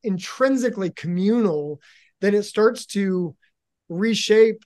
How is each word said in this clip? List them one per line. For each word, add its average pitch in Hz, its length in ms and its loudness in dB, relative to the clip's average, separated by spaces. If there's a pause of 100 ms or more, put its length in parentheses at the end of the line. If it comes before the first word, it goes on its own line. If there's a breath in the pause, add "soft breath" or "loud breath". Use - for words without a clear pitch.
intrinsically 233 880 -2
communal, 175 880 -2 (400 soft breath)
then 202 140 0
it 208 100 2
starts 226 420 0
to 185 480 -2 (540)
reshape 220 760 2